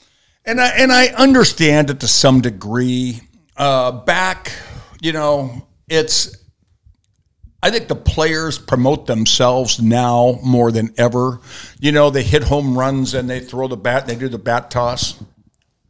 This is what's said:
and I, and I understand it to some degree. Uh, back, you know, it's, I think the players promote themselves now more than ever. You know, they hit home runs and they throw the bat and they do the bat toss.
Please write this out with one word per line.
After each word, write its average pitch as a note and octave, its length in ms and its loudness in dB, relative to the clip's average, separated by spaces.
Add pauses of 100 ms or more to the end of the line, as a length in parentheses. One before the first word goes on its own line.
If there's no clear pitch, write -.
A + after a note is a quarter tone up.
(440)
and A#3 160 -2
I, B3 80 2
and B3+ 240 2
I B3+ 160 4
understand E3+ 840 4
it C3+ 100 -6
to A#2+ 80 -2
some C3 320 4
degree. A#2+ 800 -4 (360)
Uh, C3 360 0
back, F3+ 600 -4 (500)
you D#3+ 100 -2
know, C#3+ 540 -4 (220)
it's, D#3 460 -2 (1300)
I F#3+ 80 0
think A3+ 180 -6
the - 80 -4
players D#3+ 640 -2
promote C3+ 480 0
themselves B2 760 0
now A#2+ 600 2
more A#2+ 300 2
than A2+ 240 -2
ever. A#2+ 440 0 (380)
You D3 140 0
know, D3 160 4
they C3+ 140 0
hit D3 200 2
home C#3 360 0
runs C3 360 -2
and B2+ 140 -4
they B2+ 120 -6
throw B2+ 280 -6
the B2+ 80 -8
bat B2 260 -2
and C3 80 -10
they A#2 60 -8
do C3 140 -6
the A#2 80 -8
bat A#2 320 -4
toss. B2 520 -4 (680)